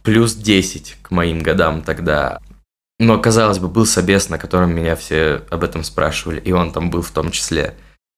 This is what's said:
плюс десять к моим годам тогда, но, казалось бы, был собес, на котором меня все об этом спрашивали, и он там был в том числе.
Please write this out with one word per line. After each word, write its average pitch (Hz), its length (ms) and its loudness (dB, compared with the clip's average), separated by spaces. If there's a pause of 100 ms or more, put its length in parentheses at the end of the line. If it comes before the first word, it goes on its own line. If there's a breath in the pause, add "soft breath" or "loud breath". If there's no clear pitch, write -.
плюс 110 320 2
десять 101 680 0
к - 80 -14
моим 85 300 0
годам 80 420 0
тогда, 76 580 -2 (580)
но, 113 200 4
казалось 110 400 2
бы, 90 100 -4
был 107 180 2
собес, 95 420 2
на 80 100 -4
котором 90 360 0
меня 82 200 0
все 78 560 -2
об 85 140 -4
этом 80 180 -4
спрашивали, 78 580 -4
и 90 120 -4
он 87 200 0
там 85 180 -2
был 87 120 -2
в - 80 -8
том 80 200 -4
числе. 73 440 -4 (440 soft breath)